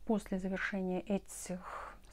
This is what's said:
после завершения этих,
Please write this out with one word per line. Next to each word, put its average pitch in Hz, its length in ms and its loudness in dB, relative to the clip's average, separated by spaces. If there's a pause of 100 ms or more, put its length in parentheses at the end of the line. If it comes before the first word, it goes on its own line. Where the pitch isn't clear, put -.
после 202 320 4
завершения 185 600 2
этих, - 960 -2 (180)